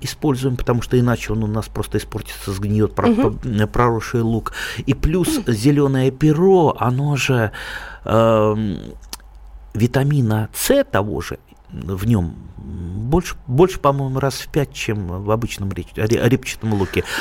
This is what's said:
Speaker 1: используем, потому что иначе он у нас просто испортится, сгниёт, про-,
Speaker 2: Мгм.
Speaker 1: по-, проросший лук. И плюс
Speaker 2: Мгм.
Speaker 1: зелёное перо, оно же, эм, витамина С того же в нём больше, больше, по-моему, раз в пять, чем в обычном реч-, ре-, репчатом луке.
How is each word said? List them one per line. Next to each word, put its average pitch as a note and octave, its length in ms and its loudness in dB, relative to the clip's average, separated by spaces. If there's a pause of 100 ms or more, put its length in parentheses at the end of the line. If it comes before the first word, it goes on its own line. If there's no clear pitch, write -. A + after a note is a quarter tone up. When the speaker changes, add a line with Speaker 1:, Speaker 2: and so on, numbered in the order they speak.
Speaker 1:
используем, C3 540 -2
потому A#2+ 280 0
что B2+ 160 2
иначе A#2 340 0
он A2 100 -2
у G#2+ 40 -2
нас G#2+ 220 -4
просто - 280 -2
испортится, - 540 -8
сгниёт, G2+ 420 0
про-, G2 140 2
Speaker 2:
Мгм. A3+ 320 2
Speaker 1:
по-, G#2+ 280 0
проросший A#2 540 0
лук. A2+ 320 -2 (320)
И - 80 2
плюс F#3 460 2
Speaker 2:
Мгм. C#3+ 120 -2
Speaker 1:
зелёное C3+ 600 2
перо, D#3 680 4
оно C3+ 360 0
же, B2 360 0 (540)
эм, G#2+ 720 2 (960)
витамина A#2+ 800 2
С C#4 300 2
того G2 380 -2
же - 180 -10 (320)
в F#2 340 -6
нём F2 300 2 (200)
больше, F#2 800 -4 (120)
больше, E3 320 4
по-моему, C3+ 400 0
раз C3+ 160 0
в - 160 -12
пять, C#3 220 0
чем G2 500 -6
в G#2 80 -2
обычном A2 400 -2
реч-, F#2 240 -8
ре-, A#2 340 2
репчатом A2+ 440 -2
луке. F#2+ 300 0 (180)